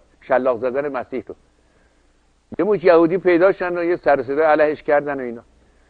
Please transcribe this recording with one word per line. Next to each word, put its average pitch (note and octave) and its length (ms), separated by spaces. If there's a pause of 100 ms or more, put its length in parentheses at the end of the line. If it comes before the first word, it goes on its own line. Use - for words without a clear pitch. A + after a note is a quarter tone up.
(220)
شلاق B2+ 380
زدن C3 300
مسیح B2 380
رو. - 80 (1200)
یه E3 60
مش G3 180
یهودی E3+ 340
پیدا F3+ 340
شدن F3+ 260
و F3 60
یه E3+ 120
سر C#3+ 240
و B2+ 40
صدای C#3 220
علیهش D3+ 380
کردن D3 360
و B2+ 40
اینا، A#2+ 180 (480)